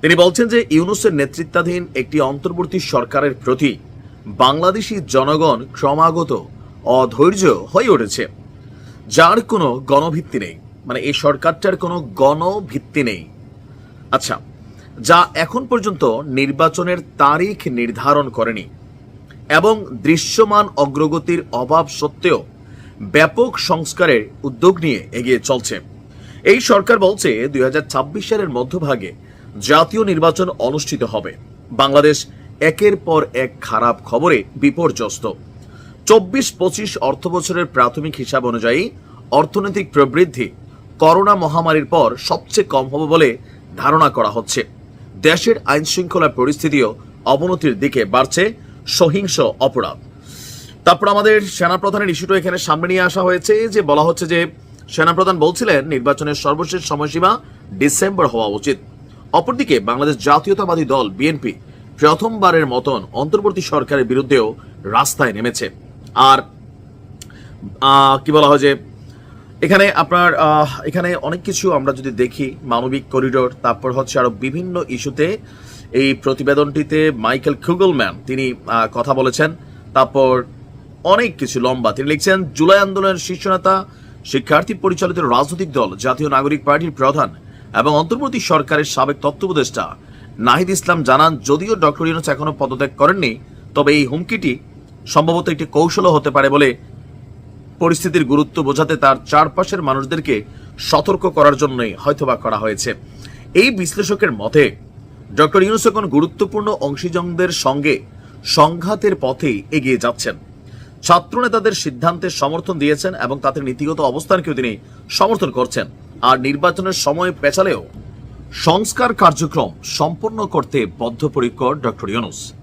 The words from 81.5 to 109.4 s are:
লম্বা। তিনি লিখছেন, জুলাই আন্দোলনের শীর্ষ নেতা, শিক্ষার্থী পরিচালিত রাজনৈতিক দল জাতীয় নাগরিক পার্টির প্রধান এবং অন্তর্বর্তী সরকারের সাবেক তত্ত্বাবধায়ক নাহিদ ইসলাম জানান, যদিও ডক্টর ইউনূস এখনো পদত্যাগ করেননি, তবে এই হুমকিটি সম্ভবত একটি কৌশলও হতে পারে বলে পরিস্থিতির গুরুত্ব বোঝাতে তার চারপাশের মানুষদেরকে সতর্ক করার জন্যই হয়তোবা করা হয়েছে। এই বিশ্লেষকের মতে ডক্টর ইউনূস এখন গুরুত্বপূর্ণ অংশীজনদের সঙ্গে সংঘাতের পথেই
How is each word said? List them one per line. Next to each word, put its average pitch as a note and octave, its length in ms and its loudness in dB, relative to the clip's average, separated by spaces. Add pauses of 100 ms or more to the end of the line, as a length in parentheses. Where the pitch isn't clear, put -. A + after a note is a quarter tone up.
লম্বা। B2 320 0
তিনি C3+ 180 -6
লিখছেন, F#3+ 340 2 (100)
জুলাই E3+ 260 6
আন্দোলনের F#3+ 380 0
শীর্ষ F#3 300 -8
নেতা, F#3+ 380 0 (400)
শিক্ষার্থী - 480 -2
পরিচালিত F3+ 460 -2
রাজনৈতিক C#3+ 520 0
দল A2 240 -2
জাতীয় B2+ 340 -4
নাগরিক C#3 340 0
পার্টির D3+ 280 0
প্রধান C3+ 380 0 (500)
এবং C#3+ 160 2
অন্তর্বর্তী A#3 440 -2
সরকারের D3+ 440 0
সাবেক C#3 380 -2
তত্ত্বাবধায়ক C#3+ 720 -4 (440)
নাহিদ B2 300 2
ইসলাম F3 340 -2
জানান, C#3+ 340 4
যদিও D3+ 380 -2
ডক্টর D#3+ 320 0
ইউনূস E3 220 -4
এখনো D3 300 -4
পদত্যাগ C3 380 -4
করেননি, D3 400 0 (380)
তবে C#3+ 180 4
এই D3 120 4
হুমকিটি D#3 540 -4 (460)
সম্ভবত E3+ 440 0
একটি D#3 160 -4
কৌশলও E3 460 2
হতে D3+ 180 2
পারে C3+ 200 2
বলে C#3 280 2 (1000)
পরিস্থিতির E3 460 0
গুরুত্ব D3 380 0
বোঝাতে C#3+ 340 0
তার C3+ 180 2 (100)
চারপাশের F3 560 0
মানুষদেরকে C3+ 640 -2 (340)
সতর্ক F#3 520 0
করার D3 280 4
জন্যই B2 360 -2
হয়তোবা C#3 420 0
করা A2 220 -4
হয়েছে। G#2+ 360 -4 (600)
এই A#3+ 180 4
বিশ্লেষকের F#3+ 600 -2
মতে A2+ 440 2 (600)
ডক্টর D#3 280 4
ইউনূস A3 240 0
এখন G#3 200 0
গুরুত্বপূর্ণ F#3 640 -2
অংশীজনদের F3 800 -4
সঙ্গে C#3+ 500 -2 (440)
সংঘাতের F3 800 0
পথেই A#2+ 500 -2